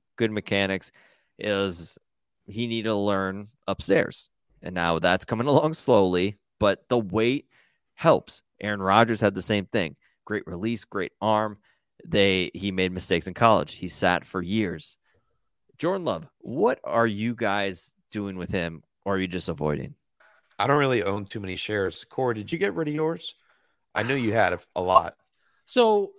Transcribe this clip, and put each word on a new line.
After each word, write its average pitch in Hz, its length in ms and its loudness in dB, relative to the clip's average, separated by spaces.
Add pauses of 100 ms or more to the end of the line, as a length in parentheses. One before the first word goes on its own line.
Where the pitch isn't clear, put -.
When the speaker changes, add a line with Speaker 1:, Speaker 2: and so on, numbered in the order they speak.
(160)
Speaker 1:
Good 113 140 0
mechanics. 98 600 -2 (480)
Is 98 600 -2 (480)
he 113 200 -6
needed 113 220 -4
to 110 80 0
learn 101 520 -2 (200)
upstairs. - 600 0 (340)
And 90 120 -10
now 85 240 0
that's 90 260 2
coming 117 220 -2
<laughs> - 20 -2
along 156 260 4
slowly, 98 640 4 (200)
but 98 300 2
the 123 100 2
weight 110 480 0 (480)
helps. - 480 2 (180)
Aaron 101 220 -4
Rodgers 110 380 6
had 101 160 2
the 95 60 -4
same 101 240 0
thing. 90 280 -2 (300)
Great - 220 -6
release, 107 380 -6
great - 360 -6
arm. 107 380 0 (460)
They, 95 480 2
he 98 200 -6
made 92 200 0
mistakes 90 360 -2
in 87 60 -10
college. 107 400 4
He - 140 -10
sat 90 360 0
for 92 180 -6
years. 90 540 -4 (840)
Jordan 180 260 -4
Love, 98 240 -4 (100)
what 190 460 0
are 117 220 2
you 110 280 -2
guys 101 580 -2 (180)
doing 101 260 -6
with 87 140 -8
him, 85 320 -4 (220)
or 98 100 0
are 95 40 0
you 95 100 0
just 87 200 -6
avoiding? 76 460 -4 (640)
Speaker 2:
I 104 80 0
don't 143 120 4
really 131 240 2
own 98 240 -2
too 110 140 -10
many 92 160 -8
shares. 98 480 -2
Corey, 127 300 -2
did 104 180 -10
you 165 60 -4
get 196 160 -2
rid 160 140 -4
of 147 60 -6
yours? 160 400 -4 (600)
I 101 80 0
know 123 120 0
you 117 180 0
had 101 200 4
a, 87 60 -4 (180)
a 92 60 -2
lot. 90 320 4 (500)
Speaker 3:
So 214 540 2